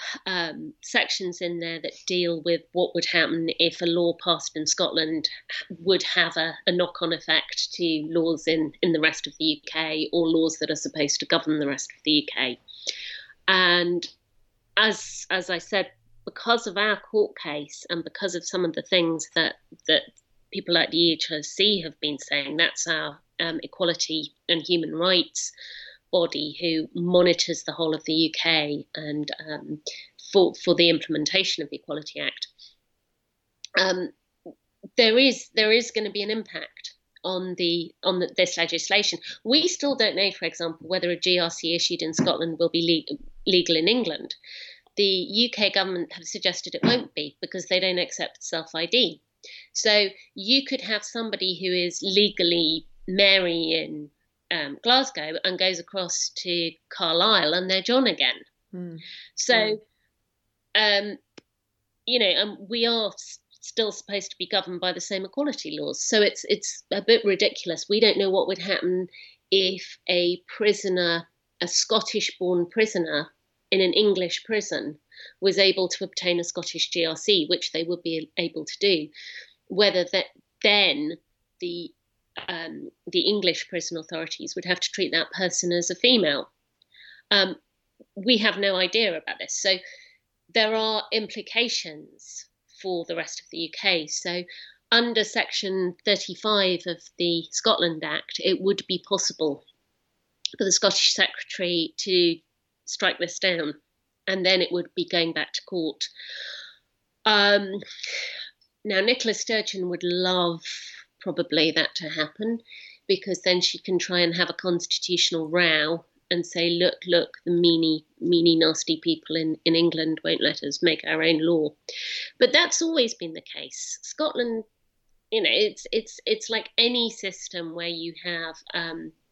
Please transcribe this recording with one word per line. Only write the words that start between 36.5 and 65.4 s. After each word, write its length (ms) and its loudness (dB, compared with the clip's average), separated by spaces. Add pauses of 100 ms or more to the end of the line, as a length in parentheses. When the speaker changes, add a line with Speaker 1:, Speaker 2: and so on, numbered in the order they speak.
Speaker 1:
on 320 -4
the, 360 0 (120)
on 160 2
the, 160 -4
this 200 2
legislation. 640 0 (240)
We 240 4
still 300 0
don't 180 2
know, 160 2
for 140 -10
example, 420 -6
whether 240 -2
a 80 -2
G 220 2
R 100 0
C 240 -2
issued 280 -2
in 120 -4
Scotland 460 0
will 100 4
be 400 0
le-, 60 -6 (280)
legal 300 4
in 140 2
England. 480 0 (600)
The 60 4
U 460 0
K 200 0
government 420 -2
have 120 -18
suggested 500 -4
it 100 -4
won't 300 2
be 260 -8
because 240 -8
they 160 2
don't 180 0
accept 460 -6
self 300 -6
I 100 -2
D. 380 2 (500)
So 360 4 (260)
you 320 2
could 160 -4
have 200 -4
somebody 560 -4
who 140 -2
is 300 -2
legally 840 2 (220)
Mary 640 4
in, 380 -6 (400)
um, 320 -4
Glasgow 500 0 (120)
and 140 -2
goes 200 0
across 580 -6
to 360 -2 (180)
Carlisle 640 2
and 160 -2
they're 100 2
John 260 2
again. 300 0 (340)
Speaker 2:
Hmm. 260 -12 (380)
Speaker 1:
So, 440 2 (960)
Speaker 2:
Hmm. 60 6
Speaker 1:
um, 360 2 (840)
you 140 2
know, 180 4
um, 220 -2 (100)
we 160 0
are 300 0
s-, 240 -16 (100)
still 440 -4
supposed 380 -8
to 80 -18
be 80 -6
governed 360 -4
by 100 0
the 80 -6
same 240 -6
equality 560 -4